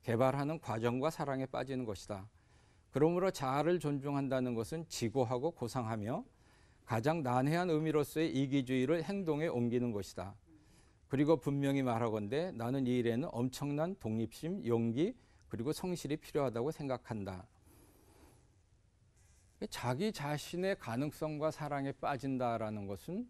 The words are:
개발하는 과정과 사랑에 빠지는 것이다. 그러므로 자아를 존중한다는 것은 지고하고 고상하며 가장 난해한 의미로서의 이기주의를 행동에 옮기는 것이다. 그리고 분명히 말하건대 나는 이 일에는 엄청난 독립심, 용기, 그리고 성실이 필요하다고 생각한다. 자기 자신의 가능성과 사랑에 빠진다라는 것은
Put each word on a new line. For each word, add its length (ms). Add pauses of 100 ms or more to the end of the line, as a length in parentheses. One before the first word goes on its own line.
개발하는 580
과정과 500
사랑에 360
빠지는 380
것이다. 440 (600)
그러므로 400
자아를 500
존중한다는 720
것은 340
지고하고 640
고상하며 720 (600)
가장 380
난해한 480
의미로서의 640
이기주의를 680
행동에 420
옮기는 460
것이다. 420 (760)
그리고 280
분명히 460
말하건대 720
나는 340
이 120
일에는 340
엄청난 680
독립심, 680
용기, 480 (340)
그리고 240
성실이 460
필요하다고 520
생각한다. 760 (2250)
자기 420
자신의 640
가능성과 720
사랑에 420
빠진다라는 920
것은 440